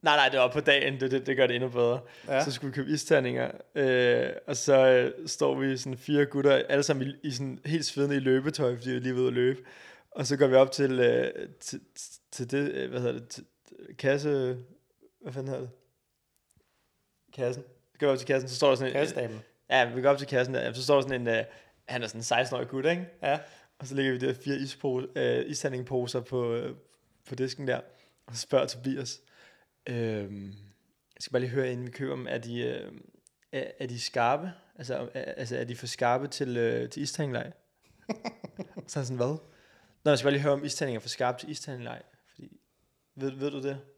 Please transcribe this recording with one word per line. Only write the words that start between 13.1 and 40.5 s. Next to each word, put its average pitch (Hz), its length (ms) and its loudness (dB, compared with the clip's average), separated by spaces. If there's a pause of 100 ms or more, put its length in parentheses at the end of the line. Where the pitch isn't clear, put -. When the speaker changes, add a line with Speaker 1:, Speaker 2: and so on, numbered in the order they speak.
Speaker 1:
det, 117 100 -14
til, - 160 -16 (540)
kasse, 139 600 0 (640)
hvad 143 120 -14
fanden 135 160 -8
hedder 135 140 -6
det? 123 80 -10 (1600)
Kassen. 127 280 -4 (300)
Så - 60 -20
går 147 80 0
vi 139 60 4
op 131 60 0
til 127 80 -10
kassen, 131 220 0
så 123 80 -10
står 143 120 4
der 135 80 6
sådan 131 160 -2
en - 80 -
Speaker 2:
Kassedamen. 127 400 -2 (300)
Speaker 1:
Ja, 120 240 4
vi 127 80 -4
går 139 80 6
op 139 80 4
til 139 80 -8
kassen 127 280 0
der, 123 180 -2
så 123 100 -8
står 139 120 4
der 135 80 6
sådan 127 180 -2
en, 120 80 -2
øh, 113 160 2 (440)
han 127 140 -6
er 113 40 -6
sådan 110 120 -10
en 117 60 -10
seksten-årig 123 440 0
gut, 135 180 -6
ikke? 180 200 0 (160)
Speaker 2:
Ja. 143 160 0 (400)
Speaker 1:
Og 135 80 -12
så 131 80 -12
lægger 135 180 2
vi 127 60 -2
de 127 80 -2
der 131 80 0
fire 139 220 -6
ispo-, 135 640 -6
øh, 123 320 0
istandingposer 127 680 -4
på, 120 340 -4
øh, 120 200 -6 (540)
på 135 60 -10
disken 131 340 -6
der, 123 120 0 (460)
og 117 80 -16
så 117 60 -8
spørger 135 260 2
Tobias, 131 540 -8 (680)
øhm, 107 600 -4
jeg - 760 -20
skal - 120 -12
bare 127 80 2
lige 127 100 -4
høre, 127 220 -2
inden 123 140 -8
vi 120 60 -10
køber 135 240 -6
dem, 127 120 -10
er 131 100 -4
de, 120 220 -8
øh, 120 320 -6 (600)
er, 131 120 -6 (160)
er 135 60 -8
de 120 140 -10
skarpe? 135 500 0 (280)
Altså, 127 360 -8
er, 131 100 -8 (120)
altså, 123 200 -6
er 123 80 -4
de 120 120 -10
for 123 100 -12
skarpe 123 420 0
til, 127 280 -4
øh, 120 340 0
til 139 120 -8
istandingleg? 143 500 -6 (560)
<laughs> - 760 -12
Så - 120 -6
er - 20 -2
han 135 60 -4
sådan, 127 100 -6
"Hvad?" 127 200 0 (680)
"Nå, 151 60 6
jeg 139 80 6
skal 117 80 2
bare 143 60 6
lige 143 100 2
høre, 143 100 4